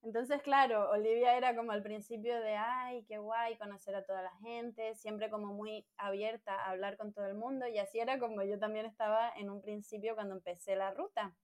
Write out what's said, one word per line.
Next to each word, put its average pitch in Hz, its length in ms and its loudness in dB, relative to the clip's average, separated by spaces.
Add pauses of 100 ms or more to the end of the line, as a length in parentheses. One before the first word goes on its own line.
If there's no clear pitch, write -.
Entonces, 247 400 0
claro, 262 500 6
Olivia 226 460 6
era 254 180 4
como 233 160 -2
al 208 120 0
principio 214 560 -4
de, 214 160 0
"Ay, 247 500 -2
qué 214 120 -10
guay 226 400 -2
conocer 202 380 -8
a 196 100 -4
toda 190 160 -4
la 185 160 -6
gente", 226 580 -6
siempre 214 340 -6
como 208 240 -4
muy 208 320 -8 (120)
abierta 202 580 -4
a 190 160 -2
hablar 196 260 -4
con 208 160 -10
todo 202 140 -6
el 196 80 -4
mundo, 247 320 -4
y 220 120 -2
así 196 200 -2
era 254 200 2
como 220 240 -2
yo 202 160 0
también 214 260 -2
estaba 220 500 2
en 202 140 -6
un 202 120 -10
principio 208 540 -6
cuando 202 200 -4
empecé 180 400 -4
la 190 160 0
ruta. 208 520 -4